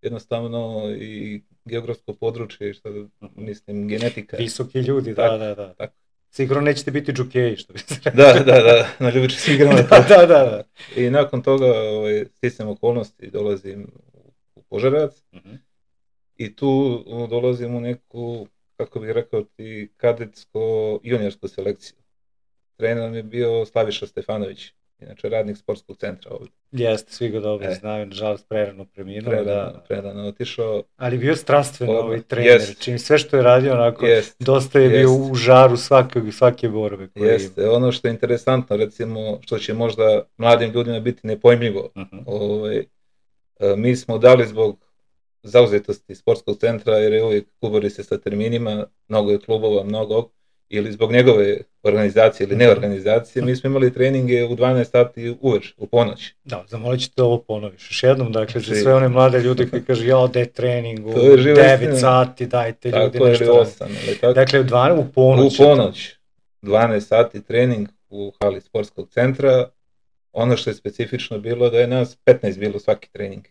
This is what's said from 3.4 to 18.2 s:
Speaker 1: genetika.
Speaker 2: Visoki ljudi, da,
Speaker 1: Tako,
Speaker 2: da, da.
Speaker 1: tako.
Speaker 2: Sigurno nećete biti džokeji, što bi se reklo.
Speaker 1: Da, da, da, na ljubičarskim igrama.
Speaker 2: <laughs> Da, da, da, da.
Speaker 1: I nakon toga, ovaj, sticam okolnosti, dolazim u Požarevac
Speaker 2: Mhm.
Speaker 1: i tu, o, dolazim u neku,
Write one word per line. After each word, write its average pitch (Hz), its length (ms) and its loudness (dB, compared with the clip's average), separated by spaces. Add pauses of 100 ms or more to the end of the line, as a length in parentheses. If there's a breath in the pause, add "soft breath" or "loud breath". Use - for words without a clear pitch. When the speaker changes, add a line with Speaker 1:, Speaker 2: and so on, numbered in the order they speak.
Speaker 1:
genetika. 110 500 -8
Speaker 2:
Visoki 123 420 -8
ljudi, 127 300 -4
da, 113 140 -4
Speaker 1:
Tako, 113 140 -2
Speaker 2:
da, 107 180 -10
da. 98 180 -16
Speaker 1:
tako. - 200 -16 (380)
Speaker 2:
Sigurno 135 300 -4
nećete 143 300 -4
biti 147 220 -6
džokeji, 127 440 -4
što - 160 -20
bi 98 60 -16
se - 160 -14
reklo. 131 200 -6
Speaker 1:
Da, 139 200 10
da, 131 260 6
da, 117 260 6 (120)
na 127 100 0
ljubičarskim 127 460 -2
igrama. 143 180 6
Speaker 2:
<laughs> 127 160 4
Da, 208 200 8
da, 202 80 10
da, 165 280 8
da. 104 180 -4 (320 loud breath)
Speaker 1:
I 123 140 -2
nakon 139 320 -2
toga, 135 260 0
ovaj, 107 600 -2
sticam 117 420 -8
okolnosti, 110 600 -6
dolazim 101 580 -8 (680)
u - 60 -20
Požarevac 139 500 -2 (220)
Speaker 2:
Mhm. 95 200 -20 (840)
Speaker 1:
i 110 180 -12
tu, 135 520 -2
o, 117 200 -12
dolazim 120 480 -4
u 120 60 -8
neku, 120 680 -12 (280)